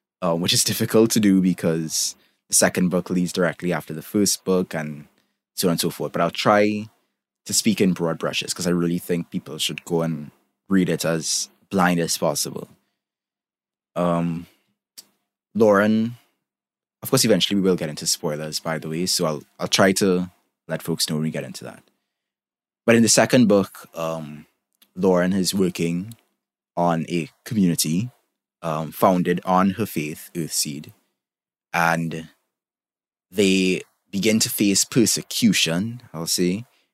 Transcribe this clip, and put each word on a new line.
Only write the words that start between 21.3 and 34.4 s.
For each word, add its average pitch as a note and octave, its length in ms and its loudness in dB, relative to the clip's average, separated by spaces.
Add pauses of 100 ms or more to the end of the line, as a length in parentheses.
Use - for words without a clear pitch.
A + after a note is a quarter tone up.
get C#2+ 140 -6
into B1+ 200 -14
that. G#1+ 180 -18 (1000)
But A#2 120 6
in A#2 60 6
the A2 60 4
second A2+ 400 4
book, G2 460 2
um, D#2+ 520 -8 (480)
Lauren F2+ 380 2
is F#2 220 0
working F2+ 600 -2 (640)
on E2+ 320 0
a E2 220 -4 (140)
community, F#2 640 0 (520)
um, D#2 300 -6
founded F2 520 2
on F#2 260 2
her G2+ 160 -2
faith, D#2 480 -8
Earthseed, D#2 580 -6 (800)
and E2 560 0 (1000)
they F#2+ 520 2 (280)
begin G#2+ 300 2